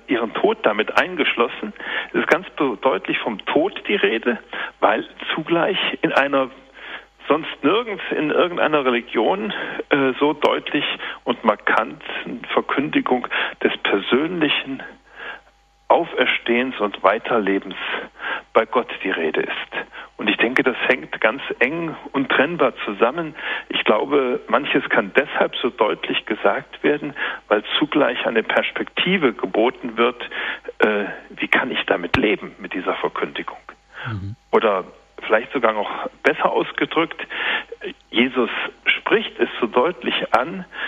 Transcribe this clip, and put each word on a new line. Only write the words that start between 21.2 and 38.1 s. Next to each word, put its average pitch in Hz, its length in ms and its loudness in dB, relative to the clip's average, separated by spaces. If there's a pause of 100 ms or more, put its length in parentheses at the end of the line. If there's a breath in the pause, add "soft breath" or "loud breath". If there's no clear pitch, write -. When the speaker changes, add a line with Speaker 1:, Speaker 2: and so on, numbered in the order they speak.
Speaker 1:
ganz 110 200 2 (180)
eng 156 360 0 (160)
und 139 180 -2
trennbar 151 440 2 (120)
zusammen. 123 480 0 (360 loud breath)
Ich - 160 -2
glaube, 135 640 2
manches 123 400 2
kann 104 260 2
deshalb - 400 2
so - 140 0
deutlich - 580 0
gesagt 107 560 -2
werden, 147 320 0 (320 loud breath)
weil 107 160 4 (160)
zugleich 127 480 2
eine 113 160 2
Perspektive 127 880 0
geboten 110 640 -2
wird, 120 240 0 (580 loud breath)
äh, 104 260 2 (240)
wie - 180 -6
kann 85 240 2
ich - 160 -2
damit - 300 0
leben, - 420 0
mit 92 140 -12
dieser 90 220 -4
Verkündigung? - 600 -6 (500 loud breath)
Speaker 2:
Mhm. 101 280 -6 (160)
Speaker 1:
Oder 101 320 4 (420)
vielleicht - 280 2
sogar 113 200 2
noch 104 160 -2 (320)
besser 156 300 2
ausgedrückt, - 720 -2 (840 loud breath)